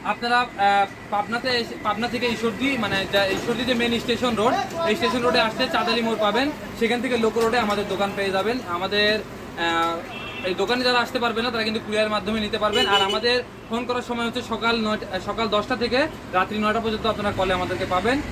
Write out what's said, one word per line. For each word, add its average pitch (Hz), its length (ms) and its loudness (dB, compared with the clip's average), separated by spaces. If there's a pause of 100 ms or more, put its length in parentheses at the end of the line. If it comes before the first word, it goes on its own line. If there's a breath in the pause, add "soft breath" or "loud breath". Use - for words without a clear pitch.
আপনারা, 240 360 0
আহ, 202 460 2 (240)
পাবনাতে 220 400 -2
এসে, 240 340 -2
পাবনা 214 240 -2
থেকে 240 200 -2
ঈশ্বরদী, 233 500 0
মানে, 196 340 0
যা 196 160 4
ঈশ্বরদী 214 360 -2
যে 247 100 0
মেইন 233 260 2
স্টেশন 233 360 0
রোড, 226 180 4 (340)
এই 214 80 4
স্টেশন 240 260 0
রোডে 247 180 2
আসলে 233 320 0
চাঁদালি 226 300 0
মোড় 226 180 0
পাবেন। 220 320 2 (280)
সেখান 233 220 2
থেকে 254 160 0
লোক 220 200 2
রোডে 233 220 2
আমাদের 208 300 0
দোকান 196 260 0
পেয়ে 196 160 0
যাবেন। 196 260 0 (100)
আমাদের, 202 520 2
আহ, 170 1300 -4
এই 185 60 0
দোকানে 226 300 0
যারা 247 160 4
আসতে 247 200 0
পারবে 226 220 0
না, 247 100 0
তারা 226 120 -2
কিন্তু 220 220 -2
কুরিয়ারের 214 260 2
মাধ্যমে 214 280 0
নিতে 214 180 -2
পারবেন। 208 300 2
আর 196 140 4
আমাদের 226 420 2 (260)
ফোন 233 160 -2
করার 240 160 -2
সময় 233 240 -4
হচ্ছে 233 240 -2
সকাল 226 380 0
নয়টা, 214 260 -2
আহ, 185 120 -2
সকাল 208 220 0
দশটা 208 280 2
থেকে 208 320 2 (260)
রাত্রি 190 240 2
নয়টা 214 220 2
পর্যন্ত 220 260 -2
আপনারা 208 320 0
কলে 190 160 2
আমাদেরকে 180 360 -2
পাবেন। 220 320 2 (100)